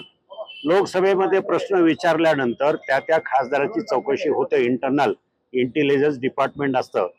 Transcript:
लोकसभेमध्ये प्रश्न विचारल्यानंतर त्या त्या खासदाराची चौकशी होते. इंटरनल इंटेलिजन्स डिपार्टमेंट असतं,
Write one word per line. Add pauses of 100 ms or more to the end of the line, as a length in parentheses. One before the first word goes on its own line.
(640)
लोकसभेमध्ये
प्रश्न
विचारल्यानंतर
त्या
त्या
खासदाराची
चौकशी
होते.
इंटरनल (400)
इंटेलिजन्स
डिपार्टमेंट
असतं, (120)